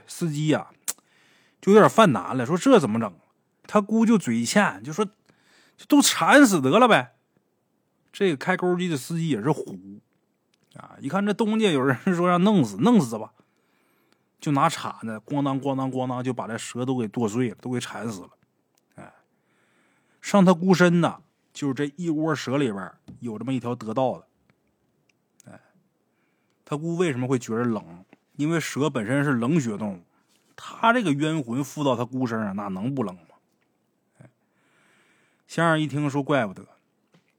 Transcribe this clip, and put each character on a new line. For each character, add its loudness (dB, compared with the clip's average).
司 -6
机 0
啊， -4
就 4
有 10
点 10
犯 6
难 -6
了， -4
说 -2
这 6
怎 0
么 -2
整？ -4
他 2
姑 0
就 6
嘴 -2
欠， 0
就 -12
说 -4
：“就 -20
都 6
铲 6
死 4
得 4
了 8
呗。” 2
这 0
个 -2
开 -2
沟 0
机 -2
的 -2
司 -6
机 -4
也 -2
是 2
虎 -10
啊， -20
一 -10
看 -2
这 0
东 0
家 4
有 2
人 2
说 2
让 2
弄 4
死， -6
弄 4
死 -4
吧， -14
就 -4
拿 2
铲 -8
子 -10
咣 -4
当 -2
咣 -4
当 -4
咣 -4
当 -6
就 -2
把 -8
这 -8
蛇 -8
都 -2
给 -2
剁 -2
碎 -2
了， -10
都 -10
给 -4
铲 -10
死 -12
了。 -20
哎， -20
上 4
他 8
姑 2
身 4
呢， -2
就 -6
是 -2
这 -6
一 -6
窝 -2
蛇 -4
里 0
边 -10
有 -10
这 -12
么 -6
一 -4
条 -6
得 -10
道 -4
的。 -20
哎， -20
他 -8
姑 -6
为 0
什 -4
么 -4
会 0
觉 -8
着 -2
冷？ -6
因 -2
为 0
蛇 -4
本 -6
身 -2
是 0
冷 0
血 -4
动 -8
物， -18
他 -2
这 0
个 0
冤 -2
魂 -6
附 -8
到 0
他 -2
姑 -4
身 -4
上， -6
那 -8
能 -6
不 -4
冷 -6
吗？ -20
哎， -20
先 0
生 2
一 -2
听 -4
说， -2
怪 0
不 -8
得， -20